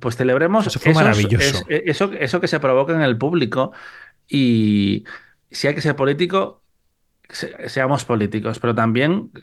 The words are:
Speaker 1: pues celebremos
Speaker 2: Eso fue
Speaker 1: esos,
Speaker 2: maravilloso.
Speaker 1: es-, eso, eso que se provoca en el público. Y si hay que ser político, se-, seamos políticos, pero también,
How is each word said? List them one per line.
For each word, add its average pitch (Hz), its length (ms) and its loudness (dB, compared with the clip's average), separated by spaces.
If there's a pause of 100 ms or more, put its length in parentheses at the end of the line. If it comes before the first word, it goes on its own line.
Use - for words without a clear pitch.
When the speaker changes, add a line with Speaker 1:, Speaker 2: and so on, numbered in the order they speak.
Speaker 1:
pues 120 160 -4
celebremos 160 500 2
Speaker 2:
Eso - 140 -6
fue 160 120 4
Speaker 1:
esos, 156 100 6
Speaker 2:
maravilloso. 104 680 2
Speaker 1:
es-, 156 180 -2
eso, 190 320 0
eso 156 220 -2
que 180 80 -2
se 156 120 -2
provoca 139 340 2
en 160 80 2
el 127 160 2
público. 135 540 -2 (560)
Y 107 760 2 (460)
si - 180 -4
hay 147 60 -2
que 147 60 -8
ser 143 160 -2
político, 151 680 -2 (640)
se-, - 400 -12
seamos 135 360 0
políticos, 110 540 -2
pero 120 160 0
también, 123 560 0 (120)